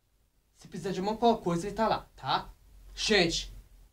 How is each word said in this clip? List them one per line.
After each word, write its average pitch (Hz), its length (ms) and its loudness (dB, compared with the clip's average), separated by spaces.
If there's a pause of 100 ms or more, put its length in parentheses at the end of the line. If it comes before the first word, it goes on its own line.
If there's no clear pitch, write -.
(580)
Se - 100 -20
precisar 185 240 -8
de 180 80 -4
alguma 220 380 2
coisa, 175 300 -2
ele 196 80 -8
tá 220 120 2
lá, - 280 -2
tá? - 360 -4 (440)
Gente, - 580 0 (400)